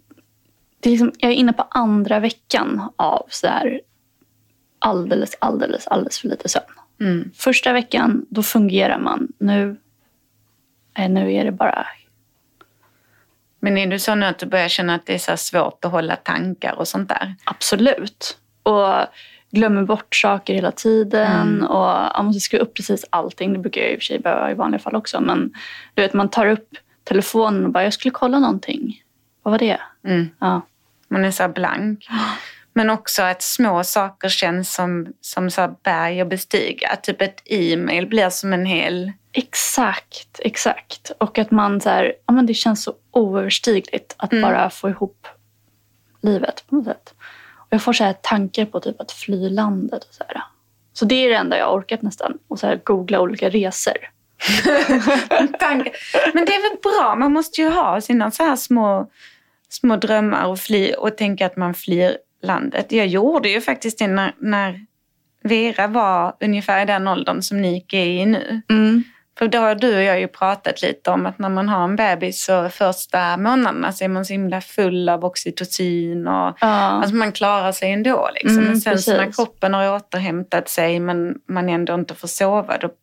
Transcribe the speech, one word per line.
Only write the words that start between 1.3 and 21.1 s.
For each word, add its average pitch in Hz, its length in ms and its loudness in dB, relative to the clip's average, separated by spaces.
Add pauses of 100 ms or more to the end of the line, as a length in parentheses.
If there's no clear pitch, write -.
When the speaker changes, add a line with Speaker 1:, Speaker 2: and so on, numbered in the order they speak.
Speaker 1:
är 240 40 2
inne 247 180 4
på 233 160 -2
andra 214 500 2
veckan 220 760 -2
av - 340 0
så - 180 -2
här 247 340 -2 (960)
alldeles, 190 600 -2
alldeles, - 480 -2
alldeles - 320 -2
för - 80 -6
lite - 220 -4
sömn. - 160 -2 (360)
Speaker 2:
Mm. 175 340 0
Speaker 1:
Första 254 380 2
veckan, 240 560 0
då 214 140 -2
fungerar 196 560 2
man. - 280 -2 (120)
Nu, 202 380 2 (1200)
eh, 190 120 0
nu 190 240 2
är 202 120 2
det 208 60 -2
bara - 360 0 (1700)
Speaker 2:
Men 196 180 0
är 190 100 0
du 190 120 -2
så 214 160 0
nu 202 100 2
att 180 140 -2
du 180 60 -10
börjar 180 220 2
känna 175 280 0
att 170 100 -6
det 190 80 -4
är 180 60 0
så 180 120 -4
här 170 60 -2
svårt - 480 -2
att 175 60 -4
hålla 165 240 0
tankar 175 580 -4
och - 140 -6
sånt 190 220 -4
där? 190 340 -4
Speaker 1:
Absolut. - 920 -2 (260)
Och 202 280 4 (600)
glömmer 208 320 4
bort 208 320 -2
saker 202 380 2
hela 185 180 0
tiden. 214 720 2